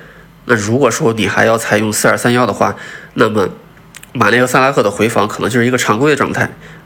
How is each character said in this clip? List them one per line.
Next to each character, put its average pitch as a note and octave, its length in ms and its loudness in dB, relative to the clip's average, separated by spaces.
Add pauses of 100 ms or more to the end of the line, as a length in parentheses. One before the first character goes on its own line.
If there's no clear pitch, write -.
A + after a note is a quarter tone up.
(460)
那 A#2+ 100 2
如 A2 240 0
果 A2+ 100 4
说 A2+ 240 0
你 G#2+ 140 -2
还 - 180 0
要 A2+ 140 2
采 - 180 -2
用 G#2+ 160 0
四 - 140 0
二 G#2+ 100 2
三 A#2+ 160 0
幺 B2 140 2
的 G2+ 40 0
话， G2+ 240 -2 (380)
那 A2+ 160 2
么 G#2 200 0 (640)
马 G#2+ 180 2
内 A#2+ 80 4
和 B2+ 80 2
萨 C#3 120 2
拉 C3+ 120 2
赫 C3+ 100 0
的 G#2+ 80 2
回 G#2 180 0
防 G#2+ 200 0
可 - 140 -8
能 F#2+ 80 0
就 A#2 100 0
是 A#2 80 2
一 - 20 0
个 B2+ 80 0
常 A2 220 0
规 D3+ 120 2
的 C#3+ 40 2
状 E2+ 160 -2
态， - 200 -4 (340)